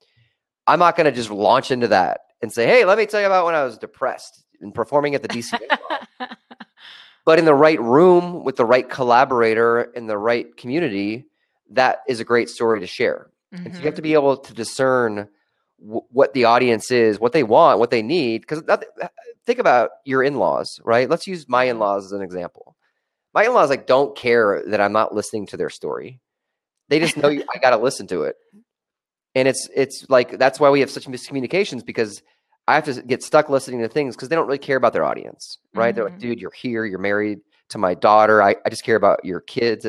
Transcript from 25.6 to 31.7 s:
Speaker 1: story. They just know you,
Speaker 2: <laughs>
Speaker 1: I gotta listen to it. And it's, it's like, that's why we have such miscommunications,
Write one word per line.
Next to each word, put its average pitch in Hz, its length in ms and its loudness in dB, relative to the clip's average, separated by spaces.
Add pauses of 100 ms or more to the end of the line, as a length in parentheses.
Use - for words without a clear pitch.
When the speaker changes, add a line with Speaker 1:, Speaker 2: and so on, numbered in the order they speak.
Speaker 1:
story. 76 520 -12 (680)
They 151 140 0
just 165 160 -2
know 147 100 2
you, 147 220 0
Speaker 2:
<laughs> 123 40 -10
Speaker 1:
I 120 60 -10
gotta 127 160 4
listen 110 320 -2
to 87 140 -4
it. 69 160 -6 (960)
And 131 140 2
it's, - 260 -4
it's 131 340 -4
like, 123 300 2
that's 135 220 0
why 143 80 6
we 143 100 4
have 131 100 0
such - 180 -14
miscommunications, 135 800 -6